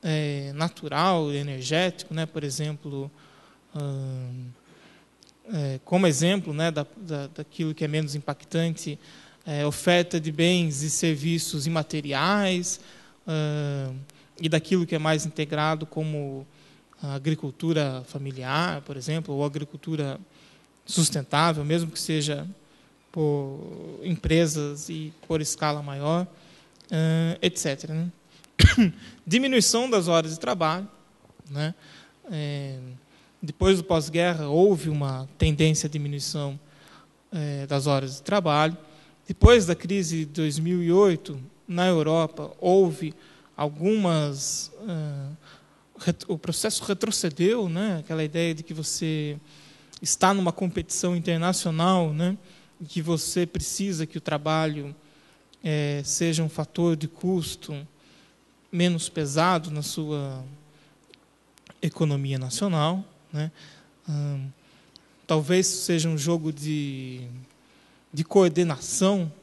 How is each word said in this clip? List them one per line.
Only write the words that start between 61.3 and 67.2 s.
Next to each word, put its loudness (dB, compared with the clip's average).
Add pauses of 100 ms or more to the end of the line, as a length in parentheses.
economia -2
nacional, 0 (280)
né? -4 (560)
Ahn, -4 (800)
talvez 4
seja 0
um 0
jogo 0
de, -6 (920)